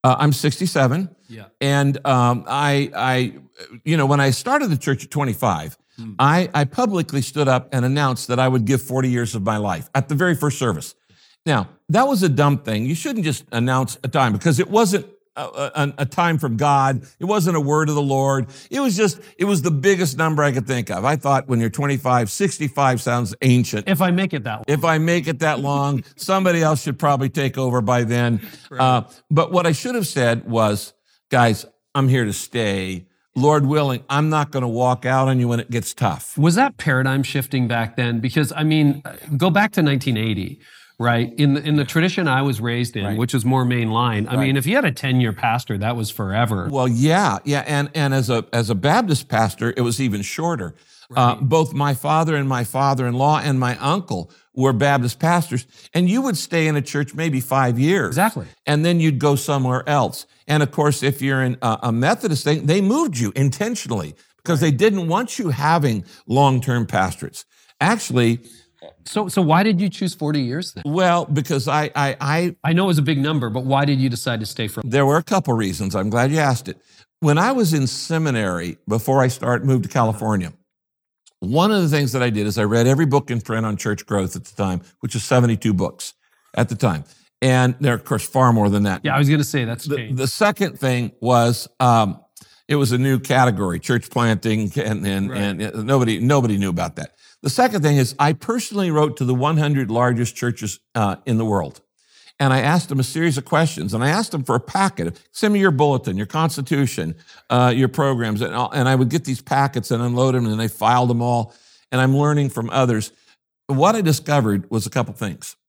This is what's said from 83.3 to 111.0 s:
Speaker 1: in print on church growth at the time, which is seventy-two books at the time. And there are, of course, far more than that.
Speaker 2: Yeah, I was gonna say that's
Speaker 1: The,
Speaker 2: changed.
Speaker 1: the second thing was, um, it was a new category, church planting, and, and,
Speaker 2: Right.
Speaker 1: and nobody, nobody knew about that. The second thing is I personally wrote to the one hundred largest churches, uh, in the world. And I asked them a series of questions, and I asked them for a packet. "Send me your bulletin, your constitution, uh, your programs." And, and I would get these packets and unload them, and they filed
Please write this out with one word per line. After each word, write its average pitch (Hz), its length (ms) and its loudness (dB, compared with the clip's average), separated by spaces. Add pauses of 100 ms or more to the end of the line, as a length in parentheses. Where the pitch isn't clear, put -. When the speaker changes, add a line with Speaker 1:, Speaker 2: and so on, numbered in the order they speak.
Speaker 1:
in 117 100 -2
print 113 240 -4
on 107 120 -4
church 104 300 -6
growth 95 300 -2
at 87 80 -12
the - 100 -20
time, 92 280 -2 (180)
which 123 140 -8
is 110 100 -6
seventy-two 117 500 2
books - 400 -4 (400)
at 113 140 0
the 117 60 -6
time. 87 300 -2 (380)
And 127 380 2
there 135 120 0
are, 117 40 0
of - 80 -8
course, - 220 -4
far 127 260 4
more 107 160 4
than 101 160 2
that. 95 200 -2
Speaker 2:
Yeah, 139 100 0
I 139 40 2
was 143 100 4
gonna 147 160 2
say 131 200 -2
that's 117 220 -8
Speaker 1:
The, 143 100 -4
Speaker 2:
changed. 123 220 -6
Speaker 1:
the 131 80 -2
second 202 520 0
thing 123 420 -2
was, 120 480 2 (120)
um, 113 400 2 (480)
it 147 80 0
was 135 160 2
a 123 60 0
new 135 200 0
category, 101 640 2
church - 300 -2
planting, 110 640 0
and, 107 300 -4
and, 98 240 -2
Speaker 2:
Right. 101 100 -6
Speaker 1:
and 101 460 -6
nobody, 120 340 2
nobody 120 380 2
knew 98 120 0
about 87 260 -4
that. 76 160 -12 (300)
The 147 80 -4
second 214 320 2
thing 147 140 4
is 127 220 2
I 147 160 2
personally 202 560 -4
wrote 151 260 2
to 135 80 -4
the 127 100 2
one 143 220 0
hundred 143 340 0
largest 120 460 0
churches, 117 420 -6 (160)
uh, 104 300 0
in 113 140 0
the 113 80 0
world. 92 340 -2 (580)
And 135 160 2
I 131 60 4
asked 156 280 0
them 139 120 -2
a 123 40 2
series 160 320 -2
of 135 80 -6
questions, 151 480 0
and 113 100 -2
I 135 60 0
asked 196 240 -2
them 143 120 -6
for 123 100 0
a 123 60 2
packet. 190 580 -4 (140)
"Send 214 220 0
me 202 60 2
your 190 100 4
bulletin, 135 480 0
your 104 80 -4
constitution, 139 880 -2 (360)
uh, 123 240 4
your 127 140 2
programs." 117 540 0
And, 98 120 -4
and 123 340 0
I 131 60 4
would 127 160 4
get 156 140 -2
these 127 180 -6
packets 139 480 -2
and 117 120 -2
unload 123 320 0
them, 123 120 0
and 107 140 -2
they 113 80 -2
filed 120 420 2